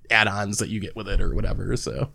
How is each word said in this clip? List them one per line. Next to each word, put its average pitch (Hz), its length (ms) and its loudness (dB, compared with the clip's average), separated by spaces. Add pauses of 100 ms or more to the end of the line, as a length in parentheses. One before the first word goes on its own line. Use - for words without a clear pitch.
add-ons 104 480 2
that 110 100 -2
you 107 140 -4
get - 160 -8
with 107 100 -8
it 98 140 2
or - 120 2
whatever. - 440 0
So - 380 -4